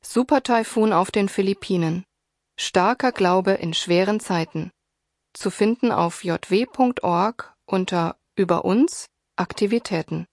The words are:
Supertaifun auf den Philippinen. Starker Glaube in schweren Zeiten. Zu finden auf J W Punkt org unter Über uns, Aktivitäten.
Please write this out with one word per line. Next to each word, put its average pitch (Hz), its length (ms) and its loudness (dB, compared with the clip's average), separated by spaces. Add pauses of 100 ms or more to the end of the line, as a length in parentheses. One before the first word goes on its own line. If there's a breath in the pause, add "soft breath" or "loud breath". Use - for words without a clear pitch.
Supertaifun 233 880 0
auf 185 200 2
den 196 180 0
Philippinen. 185 760 -2 (540)
Starker 226 520 2
Glaube 185 400 2
in 170 240 -2
schweren 190 440 2
Zeiten. 165 520 -4 (640)
Zu - 180 -6
finden 220 400 0
auf 170 320 -2
J 170 260 -4
W 208 160 2
Punkt - 380 -2
org 185 520 -2 (120)
unter 185 500 -2 (180)
Über 180 300 0
uns, 233 400 0 (300)
Aktivitäten. 180 960 -2